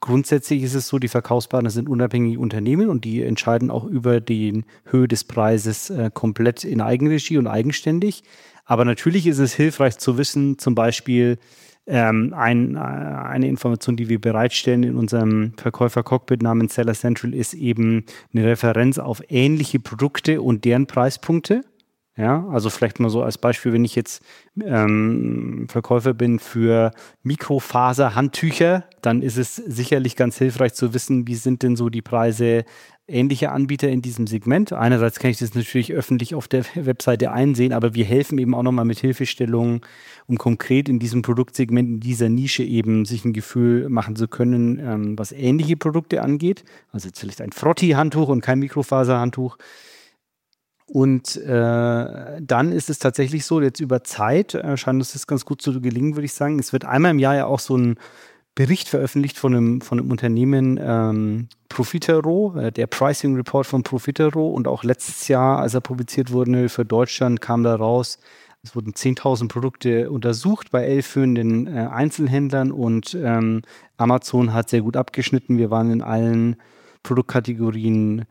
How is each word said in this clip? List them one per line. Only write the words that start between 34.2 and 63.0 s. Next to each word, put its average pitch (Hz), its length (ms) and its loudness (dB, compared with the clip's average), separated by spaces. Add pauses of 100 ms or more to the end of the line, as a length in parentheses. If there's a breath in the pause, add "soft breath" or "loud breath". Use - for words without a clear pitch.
Segment. 120 460 0
Einerseits 117 460 2
kann 127 120 2
ich 110 60 -2
das 110 180 -4
natürlich 120 380 -2
öffentlich 127 420 -2
auf 139 140 -8
der 127 160 0 (100)
Webseite 123 560 0
einsehen, 127 400 2
aber 117 240 0
wir 117 80 2
helfen 135 340 0
eben 127 160 2
auch 120 100 -2
nochmal 123 200 2
mit 113 160 0
Hilfestellungen, 120 800 0 (480 loud breath)
um 120 100 0
konkret 131 520 0
in 123 100 2
diesem 117 220 -2
Produktsegment, 123 640 0
in 113 140 -4
dieser 117 260 0
Nische 127 360 0
eben 110 420 2
sich 113 180 -8
ein 120 80 0
Gefühl 120 560 2
machen 113 300 -2
zu 110 100 0
können, 123 500 0
ähm, 107 400 -4
was 107 140 -8
ähnliche 147 460 0
Produkte 156 440 -2
angeht. 147 440 0 (260 soft breath)
Also 98 160 -8
jetzt - 140 -16
vielleicht - 180 -12
ein 113 140 -10
Frotti-Handtuch 156 720 2
und 131 140 2
kein 131 180 2
Mikrofaserhandtuch. 131 960 0 (1300 loud breath)
Und, 135 460 2
äh, 120 1040 -2
dann 135 300 2
ist 165 180 -2
es 147 80 -4
tatsächlich 139 480 0
so, 160 160 2
jetzt 135 180 0
über 127 240 0
Zeit, 131 520 0
äh, 143 200 -4
scheint 131 220 0
uns 131 160 -4
das - 140 -12
ganz 139 180 -2
gut - 160 -8
zu 131 200 -2
gelingen, 123 340 -2
würde 147 100 -6
ich 143 80 -8
sagen. 147 240 -2
Es - 160 -4
wird 135 100 0
einmal 147 280 2
im 147 80 4
Jahr 135 160 4
ja 139 100 0
auch 139 140 0
so 135 180 0
ein 120 220 2 (560 loud breath)
Bericht 135 340 0
veröffentlicht 139 480 0
von 131 160 2
einem, 120 280 2
von 120 180 -2
einem 127 100 -4
Unternehmen, 131 720 2
ähm, 113 640 0 (220)
Profitero, 165 880 0
äh, 117 140 -2
der 117 160 -2
Pricing 139 480 0